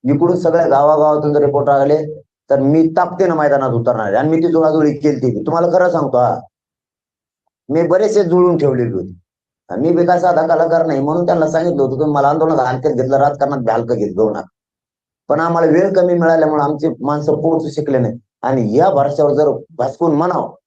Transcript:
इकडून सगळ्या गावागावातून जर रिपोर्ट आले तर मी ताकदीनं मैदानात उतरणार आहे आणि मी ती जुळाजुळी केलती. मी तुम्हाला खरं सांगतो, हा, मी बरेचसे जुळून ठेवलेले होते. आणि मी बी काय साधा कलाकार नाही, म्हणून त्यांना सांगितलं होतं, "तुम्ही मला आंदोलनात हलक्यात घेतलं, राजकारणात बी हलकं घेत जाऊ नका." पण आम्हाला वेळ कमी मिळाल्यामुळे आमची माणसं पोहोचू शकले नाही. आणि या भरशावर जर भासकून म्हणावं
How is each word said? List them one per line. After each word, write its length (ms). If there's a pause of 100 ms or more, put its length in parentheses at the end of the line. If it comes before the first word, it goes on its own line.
इकडून 320
सगळ्या 320
गावागावातून 640
जर 100
रिपोर्ट 240
आले 520 (300)
तर 100
मी 360
ताकदीनं 400
मैदानात 340
उतरणार 360
आहे 100
आणि 120
मी 80
ती 120
जुळाजुळी 480
केलती. 420
मी 80
तुम्हाला 220
खरं 220
सांगतो, 280
हा, 220 (1300)
मी 180
बरेचसे 380
जुळून 320
ठेवलेले 360
होते. 320 (440)
आणि 120
मी 160
बी 100
काय 140
साधा 260
कलाकार 400
नाही, 140
म्हणून 260
त्यांना 240
सांगितलं 320
होतं, 180
"तुम्ही 140
मला 140
आंदोलनात 380
हलक्यात 280
घेतलं, 220
राजकारणात 420
बी 140
हलकं 220
घेत 220
जाऊ 140
नका." 120 (880)
पण 120
आम्हाला 300
वेळ 220
कमी 220
मिळाल्यामुळे 480
आमची 260
माणसं 460
पोहोचू 340
शकले 300
नाही. 200 (240)
आणि 360
या 120
भरशावर 420
जर 180 (260)
भासकून 380
म्हणावं 400 (120)